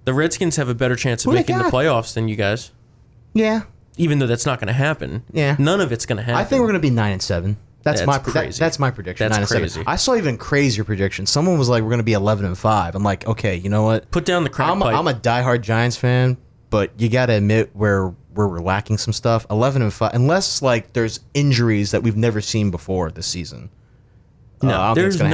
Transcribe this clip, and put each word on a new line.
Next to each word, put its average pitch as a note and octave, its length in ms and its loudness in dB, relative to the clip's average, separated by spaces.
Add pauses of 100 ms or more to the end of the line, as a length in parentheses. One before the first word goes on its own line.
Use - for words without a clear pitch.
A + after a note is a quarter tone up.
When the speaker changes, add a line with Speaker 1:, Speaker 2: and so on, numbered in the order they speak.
Speaker 1:
The C3 100 0
Redskins E3 420 0
have C3+ 120 -2
a B2 60 -2
better B2 220 0
chance A#2+ 260 -2
of - 40 -2
Speaker 2:
Who B3+ 60 2
they F4+ 80 4
Speaker 1:
making F4 180 0
the F#4+ 60 0
Speaker 2:
got? E4+ 80 0
Speaker 1:
playoffs C3+ 420 0
than A2+ 140 -2
you G#2+ 80 -4
guys. G#2+ 340 -2 (640)
Speaker 2:
Yeah. A3 280 2 (340)
Speaker 1:
Even D3+ 220 2
though C3+ 80 2
that's A#2+ 200 0
not C3 140 -2
gonna G#2 120 -2
happen. B2+ 500 -2 (100)
Speaker 2:
Yeah. C#3+ 260 0
Speaker 1:
None D#3+ 220 2
of C#3+ 120 0
it's - 140 -6
gonna G#2+ 160 -4
happen. A#2+ 180 -2
Speaker 2:
I G3 40 -2
think C4+ 160 0
we're A#3 80 4
gonna G3 120 0
be D3+ 100 2
nine A2 220 2
and F#2 100 -4
seven. F#2+ 340 -2 (260)
That's D3+ 180 0
Speaker 1:
That's F2 80 0
Speaker 2:
my C#3 100 2
pre-, B2+ 140 -6
that, D#3 80 0
Speaker 1:
crazy. - 180 -8
Speaker 2:
that's D#3+ 220 0
my C3 100 2
prediction, F#2+ 360 -6
Speaker 1:
That's A2 100 0
Speaker 2:
nine G#2 60 0
and G2+ 60 -2
seven. - 200 0
Speaker 1:
crazy. E2+ 180 -8
Speaker 2:
I D3 80 -2
saw B3 220 0
even D3+ 220 -2
crazier C3+ 440 0
prediction. G2 420 -2
Someone E3 320 0
was C3 120 2
like, A#2 160 2
"We're A2 60 -2
gonna A#2+ 120 0
be A2 120 2
eleven G2+ 300 0
and F2+ 140 -4
five." G2 380 0
I'm G2 80 -2
like, G2 240 -2
"Okay, G#2+ 260 -2
you F2+ 160 -6
know G#2+ 140 2
what?" A2 260 0
Speaker 1:
Put E3+ 140 -2
down F3 180 0
the C#3+ 80 -2
crack C#3 200 -2
Speaker 2:
I'm G3 120 0
a, F3 40 2
Speaker 1:
pipe. A#2 100 2
Speaker 2:
I'm D#3+ 100 0
a C#3+ 80 0
diehard B2 460 0
Giants A2+ 360 0
fan, B2+ 400 2 (340)
but G#2 280 2
you A2+ 100 0
gotta A#2+ 260 2
admit G#2 400 2
where, G2 380 2 (220)
where G#2 140 2
we're E2+ 100 -4
lacking G2+ 400 -2
some - 140 -4
stuff. A2+ 380 0
Eleven B2+ 320 2
and G#2 100 0
five, - 220 -2
unless, D3+ 480 2
like, A#2+ 320 0
there's A2+ 260 -2 (120)
injuries A#2 600 2
that F#2 100 0
we've A2 140 0
never A2 240 0
seen G#2 320 -2
before F2 400 -4
this - 160 -10
season. D2 420 -10 (920)
Speaker 1:
No, C3 60 4
Speaker 2:
Uh, - 100 0
I F#2+ 80 2
don't A2+ 80 2
think F3+ 100 4
it's G3 120 0
Speaker 1:
there's D3 120 2
Speaker 2:
gonna - 40 -